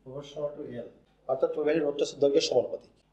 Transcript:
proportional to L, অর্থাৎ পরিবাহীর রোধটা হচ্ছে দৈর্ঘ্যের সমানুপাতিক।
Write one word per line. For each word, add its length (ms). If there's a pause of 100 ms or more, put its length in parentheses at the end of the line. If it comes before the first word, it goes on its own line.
proportional 540
to 60 (220)
L, 40 (400)
অর্থাৎ 260
পরিবাহীর 320
রোধটা 180
হচ্ছে 180
দৈর্ঘ্যের 260
সমানুপাতিক। 440 (200)